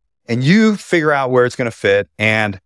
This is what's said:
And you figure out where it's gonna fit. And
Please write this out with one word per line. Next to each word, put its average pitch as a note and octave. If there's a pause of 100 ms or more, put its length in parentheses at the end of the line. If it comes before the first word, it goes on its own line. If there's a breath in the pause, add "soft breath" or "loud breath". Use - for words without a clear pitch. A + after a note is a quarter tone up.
(260)
And A#2+
you G#3+
figure D#3
out C#3
where B2
it's B2
gonna A#2+
fit. G#2 (100)
And G#2+